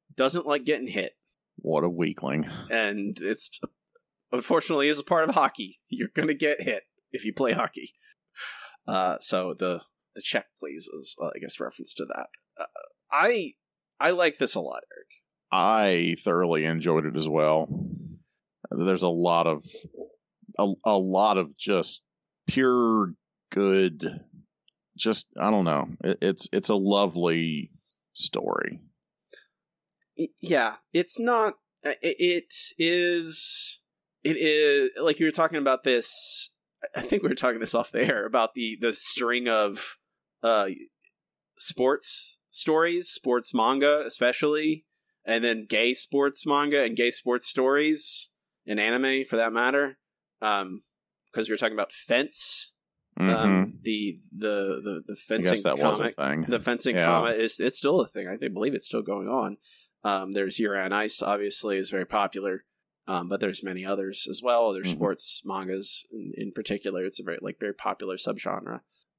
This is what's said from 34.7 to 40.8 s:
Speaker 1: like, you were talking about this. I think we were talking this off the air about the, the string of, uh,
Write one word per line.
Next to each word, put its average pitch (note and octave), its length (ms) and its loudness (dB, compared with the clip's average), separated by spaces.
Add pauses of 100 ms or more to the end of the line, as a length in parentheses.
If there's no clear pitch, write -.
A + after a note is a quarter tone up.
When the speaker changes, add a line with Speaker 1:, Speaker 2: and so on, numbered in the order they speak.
Speaker 1:
like, D3+ 200 2
you D#3+ 60 4
were D#3 40 4
talking D#3+ 280 0
about C3+ 260 2
this. - 640 2 (460)
I G#2+ 60 -4
think D#3 200 2
we E3 60 2
were C3 80 0
talking A#2+ 240 2
this - 160 -2
off - 160 -2
the A#2+ 120 2
air A2 220 0
about A2+ 280 2
the, A2 260 -4
the A2+ 120 2
string A#2+ 560 0
of, G#2+ 500 0 (440)
uh, A2 260 2 (920)